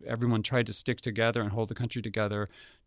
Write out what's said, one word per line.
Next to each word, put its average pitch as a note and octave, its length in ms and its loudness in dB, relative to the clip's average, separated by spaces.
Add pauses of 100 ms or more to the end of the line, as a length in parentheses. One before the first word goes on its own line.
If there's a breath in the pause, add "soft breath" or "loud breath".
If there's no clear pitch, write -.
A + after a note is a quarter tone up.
everyone A#2 340 2
tried A#2+ 240 2
to G#2+ 60 -6
stick - 300 -2
together A2+ 400 2
and G2+ 100 0
hold A2 160 0
the A2+ 80 -6
country A#2+ 260 -4
together G#2 460 -2 (400 soft breath)